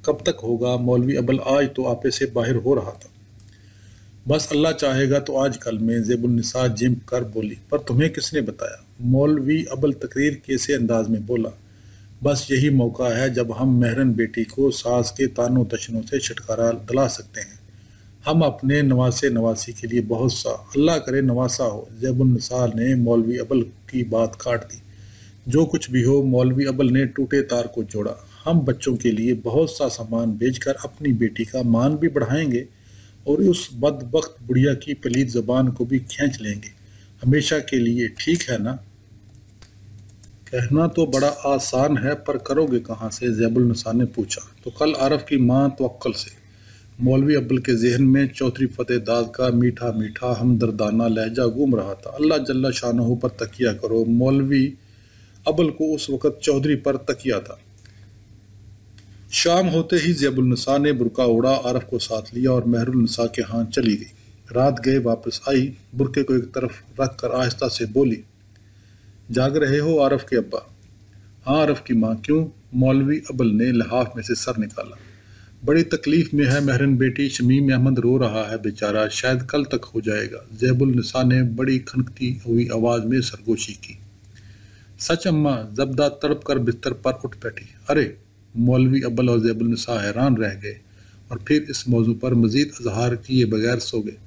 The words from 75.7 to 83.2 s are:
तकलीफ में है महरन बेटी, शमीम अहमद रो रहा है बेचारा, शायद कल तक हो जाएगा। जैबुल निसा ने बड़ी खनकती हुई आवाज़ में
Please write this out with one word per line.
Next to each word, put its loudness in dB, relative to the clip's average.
तकलीफ 0
में 4
है 2
महरन 2
बेटी, 0
शमीम 2
अहमद 2
रो 2
रहा 0
है -6
बेचारा, -2
शायद -2
कल -2
तक -4
हो -6
जाएगा। -6
जैबुल 4
निसा 0
ने 4
बड़ी 0
खनकती -4
हुई 2
आवाज़ 0
में 0